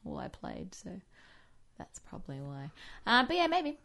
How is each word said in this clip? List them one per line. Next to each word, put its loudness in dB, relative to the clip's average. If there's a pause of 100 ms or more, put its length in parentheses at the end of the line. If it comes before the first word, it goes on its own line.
all -6
I -6
played, -8
so -12 (760)
that's -14
probably -10
why. -8 (340)
Uh, 8
but 2
yeah, 6
maybe. 2